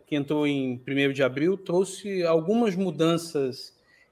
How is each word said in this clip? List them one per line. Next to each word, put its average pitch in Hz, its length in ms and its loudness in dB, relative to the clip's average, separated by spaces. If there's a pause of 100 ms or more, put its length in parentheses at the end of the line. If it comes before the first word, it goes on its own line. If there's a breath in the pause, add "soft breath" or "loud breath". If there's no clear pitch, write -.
que 156 100 -4
entrou 147 300 0
em 135 320 0
primeiro 139 340 0
de 135 120 0
abril, 143 340 0
trouxe 190 680 -2
algumas 175 520 2
mudanças 160 1000 -2 (360)